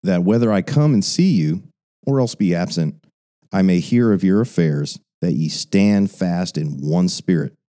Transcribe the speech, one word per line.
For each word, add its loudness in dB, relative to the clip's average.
That 0
whether 2
I 0
come 2
and 0
see 0
you, -2
or 0
else -2
be 0
absent, -4
I 0
may 4
hear 2
of 2
your 4
affairs, -2
that -2
ye -2
stand 0
fast -4
in -6
one 0
spirit -2